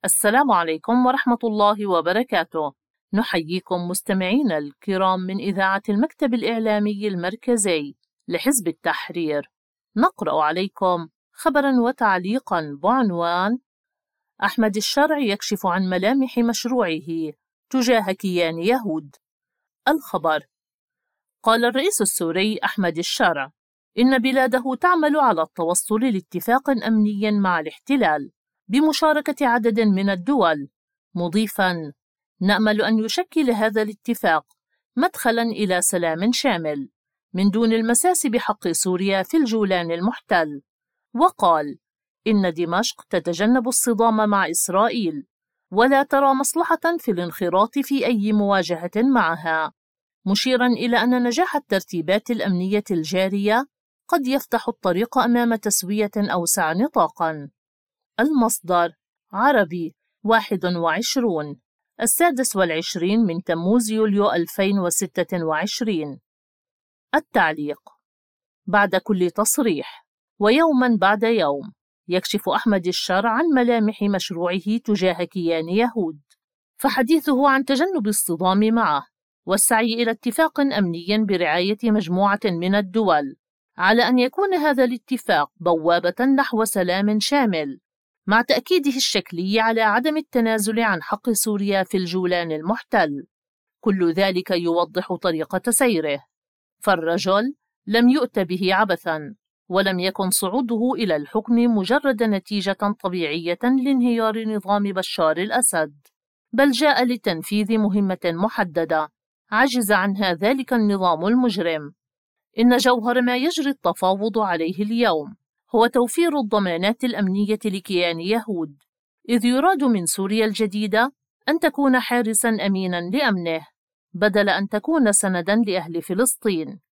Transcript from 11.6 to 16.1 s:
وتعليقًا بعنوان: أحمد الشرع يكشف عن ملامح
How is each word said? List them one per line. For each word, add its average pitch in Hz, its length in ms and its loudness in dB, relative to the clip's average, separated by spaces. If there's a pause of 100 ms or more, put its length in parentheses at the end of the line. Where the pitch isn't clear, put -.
وتعليقًا 190 1000 -2
بعنوان: 190 760 0 (880)
أحمد 208 320 0
الشرع 285 420 0
يكشف 202 480 -4
عن 185 160 0
ملامح 214 560 0